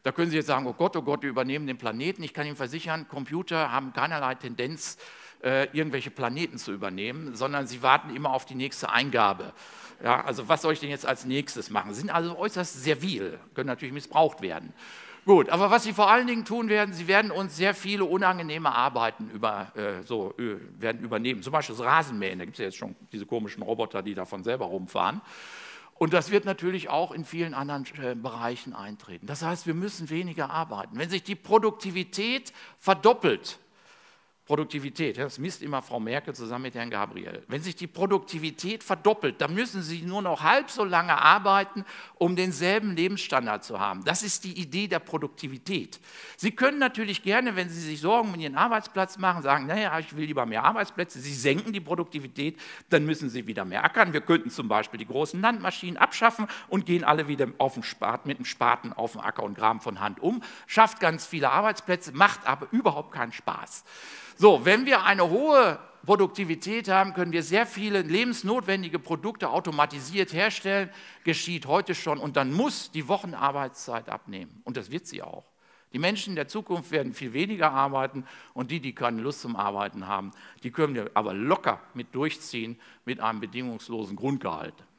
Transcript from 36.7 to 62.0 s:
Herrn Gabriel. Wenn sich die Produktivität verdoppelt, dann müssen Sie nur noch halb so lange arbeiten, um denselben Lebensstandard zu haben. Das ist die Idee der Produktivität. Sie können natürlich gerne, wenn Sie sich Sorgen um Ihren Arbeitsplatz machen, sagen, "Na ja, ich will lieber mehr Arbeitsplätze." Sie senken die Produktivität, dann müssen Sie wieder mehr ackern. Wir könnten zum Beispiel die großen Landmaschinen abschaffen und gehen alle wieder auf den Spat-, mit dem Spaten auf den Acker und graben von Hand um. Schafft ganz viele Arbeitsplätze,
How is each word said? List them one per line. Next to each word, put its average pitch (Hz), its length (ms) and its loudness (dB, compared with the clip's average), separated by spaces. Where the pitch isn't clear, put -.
Herrn 120 140 -6
Gabriel. 101 600 -6
Wenn 139 120 -4
sich 170 160 -8
die 175 100 -10
Produktivität 185 960 -2
verdoppelt, 202 600 2
dann 147 100 0
müssen 196 300 -2
Sie 165 180 -6
nur 180 220 -4
noch 175 200 0
halb 220 280 6
so - 140 0
lange 170 360 4
arbeiten, 196 640 6
um 175 200 4
denselben 185 600 2
Lebensstandard 135 640 0
zu 107 160 -8
haben. 95 260 -2
Das 175 180 2
ist 208 220 -4
die 185 140 -8
Idee 180 300 -4
der 170 120 0
Produktivität. 147 1000 -6
Sie 208 140 2
können 277 260 2
natürlich 220 440 0
gerne, 220 340 2
wenn 180 120 -2
Sie 165 100 -10
sich 151 220 -6
Sorgen 214 320 2
um 170 80 -6
Ihren 147 140 -6
Arbeitsplatz 202 640 0
machen, 180 240 0
sagen, 139 260 4
"Na 175 100 0
ja, 175 200 0
ich 151 180 -8
will 151 80 -2
lieber 143 220 -2
mehr 113 180 -2
Arbeitsplätze." 180 560 0
Sie 143 140 -6
senken 143 400 2
die 196 60 -4
Produktivität, 151 800 -6
dann 151 160 6
müssen 151 240 0
Sie 113 180 -6
wieder 101 200 -4
mehr 92 180 0
ackern. 180 300 4
Wir 151 80 2
könnten 165 260 4
zum 127 180 -6
Beispiel 107 300 2
die - 100 -10
großen 151 360 -2
Landmaschinen 185 560 0
abschaffen 226 480 4
und 196 180 2
gehen 175 180 4
alle 151 240 4
wieder 139 200 0
auf 135 160 2
den 117 80 -8
Spat-, - 420 -4
mit 139 140 -4
dem 123 80 -8
Spaten 120 480 2
auf 113 180 -4
den 107 80 -10
Acker 110 220 -4
und 104 160 -6
graben 110 240 2
von 98 180 -6
Hand 101 200 -4
um. 220 220 0
Schafft 220 340 6
ganz 160 260 0
viele 143 240 0
Arbeitsplätze, 180 600 0